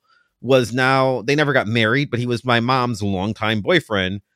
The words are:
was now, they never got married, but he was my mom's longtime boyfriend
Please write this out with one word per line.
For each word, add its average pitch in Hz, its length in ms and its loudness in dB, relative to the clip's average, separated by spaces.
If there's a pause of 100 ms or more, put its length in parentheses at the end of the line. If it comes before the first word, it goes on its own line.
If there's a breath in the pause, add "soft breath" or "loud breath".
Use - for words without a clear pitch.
(400)
was 120 320 2
now, 131 500 0
they 139 140 0
never 147 160 2
got 113 160 2
married, 117 420 0
but 117 80 -4
he 120 80 -4
was 120 180 -4
my 120 140 2
mom's 120 460 0
longtime 104 560 -2
boyfriend 98 600 -2 (160)